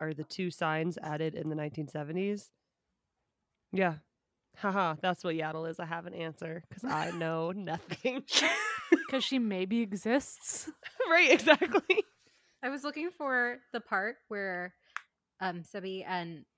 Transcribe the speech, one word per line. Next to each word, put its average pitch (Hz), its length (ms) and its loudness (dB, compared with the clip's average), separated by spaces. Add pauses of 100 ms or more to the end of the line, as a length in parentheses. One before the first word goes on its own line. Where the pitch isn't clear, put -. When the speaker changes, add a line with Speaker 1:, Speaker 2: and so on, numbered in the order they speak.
Speaker 1:
are 160 140 -2
the 151 100 -6
two 180 260 -4
signs 160 520 0
added 156 320 -2
in 156 160 -4
the 156 40 -2
nineteen 151 320 -4
seventies. 175 640 -4 (1200)
Yeah. 185 260 2 (600)
Haha, 190 440 0
that's 180 220 0
what 170 140 -2
Yaddle 160 320 -4
is. 165 100 -8
I 175 60 -6
have 165 220 -6
an 175 80 -10
answer, 165 560 -8
'cause - 140 -12
I 160 260 -2
Speaker 2:
<laughs> 175 60 -6
Speaker 1:
know 165 360 -2
nothing. 196 720 -4 (420)
<laughs> - 440 0
Speaker 2:
'Cause 262 120 0
she 262 160 0
maybe 208 440 0
exists. 196 880 -2 (380)
Speaker 1:
Right, 330 220 8
exactly. 330 720 6 (600)
Speaker 3:
I 262 80 -2
was 277 120 -6
looking 302 280 -4
for 254 480 0 (140)
the 233 80 -4
part 214 360 -2 (120)
where, 185 460 -6 (680)
um, 175 220 -4
Sebi 190 440 -8
and 170 400 -6 (120)